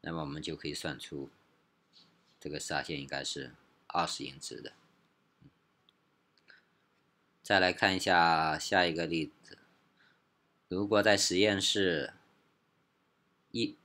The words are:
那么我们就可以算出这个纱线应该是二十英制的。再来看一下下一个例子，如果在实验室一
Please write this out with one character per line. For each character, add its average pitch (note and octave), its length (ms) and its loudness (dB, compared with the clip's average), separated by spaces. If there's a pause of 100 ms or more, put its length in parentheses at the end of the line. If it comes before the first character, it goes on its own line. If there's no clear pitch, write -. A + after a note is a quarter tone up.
那 E2 120 -8
么 E2 80 -6
我 D2+ 40 -6
们 D2 160 -10
就 D#2 140 -8
可 - 120 -12
以 D2 60 -8
算 C#2+ 260 -8
出 C#2 300 -12 (1080)
这 D2 100 -12
个 D2 100 -8
纱 D2 240 -6
线 D2 180 -8
应 C#2 60 -12
该 C#2 160 -8
是 C2+ 300 -10 (340)
二 E2+ 180 -2
十 - 180 -8
英 C#2 160 -14
制 - 220 -14
的。 - 120 -16 (2750)
再 G2+ 180 4
来 F#2 140 4
看 F#2+ 220 2
一 F2+ 40 -2
下 E2 600 4
下 F#2 260 2
一 E2 80 0
个 E2 120 -4
例 D#2+ 260 -4 (120)
子， - 140 -20 (1120)
如 G2 180 -2
果 G#2 160 4
在 G#2 140 6
实 F2+ 220 2
验 G2+ 200 4
室 F2+ 540 0 (1400)
一 A2+ 340 -6